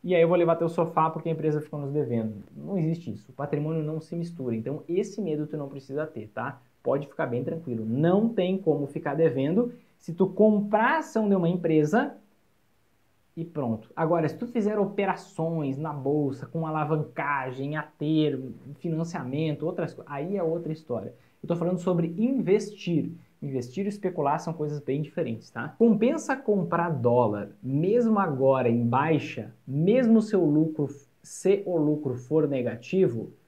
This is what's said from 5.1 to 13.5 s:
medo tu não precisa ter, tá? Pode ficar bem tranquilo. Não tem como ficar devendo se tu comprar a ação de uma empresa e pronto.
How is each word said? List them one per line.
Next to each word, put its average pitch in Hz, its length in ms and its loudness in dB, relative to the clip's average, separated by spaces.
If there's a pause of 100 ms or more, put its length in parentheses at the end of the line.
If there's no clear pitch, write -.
medo 151 280 -2
tu 156 100 -8
não 143 100 -6
precisa 139 380 -6
ter, 110 220 -12
tá? 127 340 -8 (200)
Pode 143 260 0
ficar - 180 -4
bem 123 180 -2
tranquilo. 127 400 -4
Não 165 460 4
tem 190 280 0
como 147 280 2
ficar 143 300 -6
devendo 160 580 2 (240)
se - 160 -10
tu 190 140 2
comprar 214 680 4
a - 40 0
ação 220 280 -2
de 196 80 4
uma 170 140 2
empresa 170 680 2 (1160)
e 165 80 -8
pronto. 127 520 -4